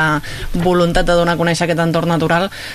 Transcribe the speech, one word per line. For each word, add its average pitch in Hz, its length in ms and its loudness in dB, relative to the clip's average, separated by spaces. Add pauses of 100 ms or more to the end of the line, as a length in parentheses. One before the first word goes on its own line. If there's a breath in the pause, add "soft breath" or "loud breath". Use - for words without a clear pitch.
(600 loud breath)
voluntat 175 460 2
de 175 100 4
donar 170 160 2
a 160 60 -4
conèixer 170 260 0
aquest 165 160 0
entorn 165 300 0
natural, 165 340 0 (300 loud breath)